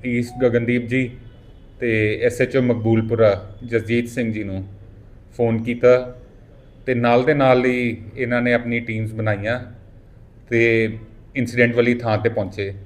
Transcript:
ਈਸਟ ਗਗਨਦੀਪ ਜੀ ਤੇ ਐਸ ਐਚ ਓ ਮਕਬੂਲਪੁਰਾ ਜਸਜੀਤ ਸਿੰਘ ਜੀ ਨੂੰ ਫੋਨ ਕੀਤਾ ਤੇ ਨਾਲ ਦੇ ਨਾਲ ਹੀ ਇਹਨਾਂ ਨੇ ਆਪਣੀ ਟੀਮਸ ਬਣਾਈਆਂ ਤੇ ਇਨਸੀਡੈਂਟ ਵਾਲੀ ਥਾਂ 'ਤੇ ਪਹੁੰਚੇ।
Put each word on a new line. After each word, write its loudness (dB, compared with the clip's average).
ਈਸਟ -2
ਗਗਨਦੀਪ 0
ਜੀ -2
ਤੇ 0
ਐਸ 0
ਐਚ 0
ਓ 4
ਮਕਬੂਲਪੁਰਾ 2
ਜਸਜੀਤ -2
ਸਿੰਘ -4
ਜੀ -6
ਨੂੰ -8
ਫੋਨ 0
ਕੀਤਾ 2
ਤੇ 0
ਨਾਲ 4
ਦੇ 2
ਨਾਲ 4
ਹੀ -2
ਇਹਨਾਂ -2
ਨੇ 2
ਆਪਣੀ 0
ਟੀਮਸ -6
ਬਣਾਈਆਂ -4
ਤੇ 2
ਇਨਸੀਡੈਂਟ 2
ਵਾਲੀ 2
ਥਾਂ -2
'ਤੇ 0
ਪਹੁੰਚੇ। -6